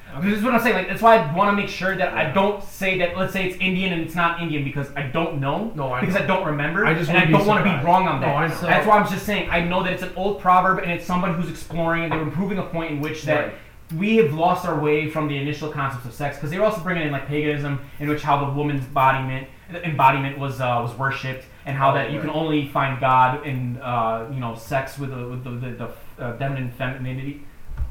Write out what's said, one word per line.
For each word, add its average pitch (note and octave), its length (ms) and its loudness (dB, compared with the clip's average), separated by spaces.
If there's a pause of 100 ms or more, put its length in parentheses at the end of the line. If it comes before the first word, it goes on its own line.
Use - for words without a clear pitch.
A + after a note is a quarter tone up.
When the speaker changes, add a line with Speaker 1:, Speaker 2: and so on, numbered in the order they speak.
(220)
Speaker 1:
This G#3 180 2
is G3+ 40 0
what A#3+ 120 4
I'm A3+ 60 6
saying. A3 140 4
Like, F#3 120 -2
that's - 140 -4
why A3+ 160 10
I D3+ 180 2
wanna G3+ 180 4
make G3+ 160 0
sure F#3+ 260 -2
that F3+ 180 0
I D#3+ 100 0
Speaker 2:
Yeah. D3+ 100 -2
Speaker 1:
don't G3+ 300 2
say F#3+ 360 -4
that, F3 180 0
let's F#3 160 -2
say F#3 120 -2
it's F3+ 120 -4
Indian F#3 360 0
and E3 80 -2
it's D#3+ 140 -6
not E3+ 260 0
Indian D3+ 220 -2
because C#3 320 -4
I C#3+ 80 -6
don't D#3+ 360 -2
know, D#3 360 -2
Speaker 2:
No, C3+ 180 -4
I - 60 -2
Speaker 1:
because F3+ 160 0
Speaker 2:
know. G3 60 2
Speaker 1:
I D3 40 -2
don't F#3 200 0
remember, D#3 420 0
Speaker 2:
I E3 80 4
just E3 140 -2
Speaker 1:
and E3+ 100 4
I - 20 6
Speaker 2:
wouldn't D#3+ 120 4
be - 40 8
Speaker 1:
don't G3+ 100 4
wanna - 160 4
be G3 60 4
Speaker 2:
surprised. C#3+ 180 0
Speaker 1:
wrong F3+ 200 6
on C#3 140 0
Speaker 2:
No, D#3+ 60 0
Speaker 1:
that. C#3+ 80 2
Speaker 2:
I D#3+ 120 0
know. - 140 -2
Speaker 1:
That's F3 260 2
why G#3+ 100 8
I'm G3+ 100 4
just - 200 -4
saying G3 240 -2
I F3 100 2
know F3 220 0
that F3+ 100 -2
it's - 100 -6
an - 120 -6
old G3 260 -2
proverb F3+ 380 6
and F3+ 120 -4
it's F3 140 -4
somebody F3+ 300 0
who's E3 140 -2
exploring E3 560 -2
and D#3 60 -2
they're D#3+ 100 0
improving F#3 360 -2
a F3 60 -2
point E3 280 -4
in C#3+ 100 -4
which D3+ 220 -6
that D3+ 200 2
Speaker 2:
Right. - 100 -6 (420)
Speaker 1:
we G#3 220 2
have D3+ 160 6
lost F3 340 2
our D#3 120 0
way D3+ 280 2
from D3+ 200 -2
the C#3+ 100 -2
initial C#3+ 320 -4
concepts C3 360 -6
of A#2+ 80 -10
sex, C#3+ 260 -6
'cause D3 100 -6
they F3 80 -4
were G3+ 80 2
also G#3 160 0
bringing E3+ 220 -2
in, D3 80 -2
like, C3+ 160 -4
paganism, D3 520 -2 (200)
in D3 100 -4
which D3 140 0
how C#3+ 200 2
the C3+ 80 -2
woman's C#3+ 340 -2
embodiment, C3 600 2 (360)
embodiment C#3 560 2
was, C3+ 200 -4
uh, B2 220 0
was A#2+ 160 -6
worshipped, C3+ 480 -4 (200)
and C3+ 120 -4
how C3+ 140 6
Speaker 2:
Oh, - 20 4
Speaker 1:
that C#3 180 0
you D3+ 80 -4
Speaker 2:
right. D3+ 80 -2
Speaker 1:
can D#3 80 -2
only D3+ 340 2
find C3+ 300 0
God C3 460 4
in, B2+ 380 -4
uh, A2+ 500 0
you C3 60 -6
know, A#2 160 -6
sex C3+ 420 -4
with C#3 140 -6
the, B2 160 -8
with B2+ 160 -8
the, B2+ 80 -10
the, A#2+ 380 -8 (280)
the, C#3 80 -10
uh, A#2 120 -6
feminine C3+ 340 -4
femininity, C3 680 -6 (500)